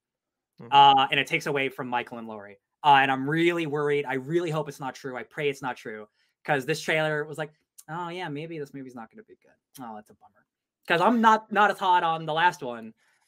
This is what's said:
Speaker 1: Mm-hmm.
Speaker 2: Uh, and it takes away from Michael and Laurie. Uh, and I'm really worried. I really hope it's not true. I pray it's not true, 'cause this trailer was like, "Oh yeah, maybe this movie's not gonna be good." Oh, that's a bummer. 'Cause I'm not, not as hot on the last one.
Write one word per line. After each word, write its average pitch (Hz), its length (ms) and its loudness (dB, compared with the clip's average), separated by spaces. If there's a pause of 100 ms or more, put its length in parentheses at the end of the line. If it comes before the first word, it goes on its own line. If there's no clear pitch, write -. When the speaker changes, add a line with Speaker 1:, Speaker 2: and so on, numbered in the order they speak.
(600)
Speaker 1:
Mm-hmm. 120 100 -20
Speaker 2:
Uh, 139 400 8
and 147 80 0
it 135 80 0
takes 165 200 -6
away 139 240 -2
from 127 180 -10
Michael 120 300 -6
and 113 100 -14
Laurie. 101 300 -16 (260)
Uh, 139 160 8
and 135 100 2
I'm 135 180 -2
really 165 380 2
worried. 147 400 -2
I 131 80 -4
really 156 360 -2
hope 156 180 -4
it's 143 100 -14
not 131 160 -10
true. 131 220 -12
I 117 60 -8
pray 147 260 -6
it's 139 140 -6
not 123 120 -6
true, 107 320 -14 (380)
'cause 135 220 0
this 156 160 -2
trailer 156 420 -2
was 156 140 -12
like, 156 120 -10 (380)
"Oh 170 220 -10
yeah, 175 180 -10
maybe 156 300 -10
this 139 160 -14
movie's 131 200 -16
not 113 160 -18
gonna 110 120 -20
be - 200 -20
good." - 400 -20
Oh, 113 120 -14
that's 104 160 -20
a 107 40 -20
bummer. - 300 -20 (420)
'Cause 170 140 2
I'm 220 220 4
not, 220 280 4
not 202 200 4
as 185 80 -6
hot 180 240 2
on 160 240 -2
the 151 80 -4
last 165 280 0
one. 117 300 -12 (360)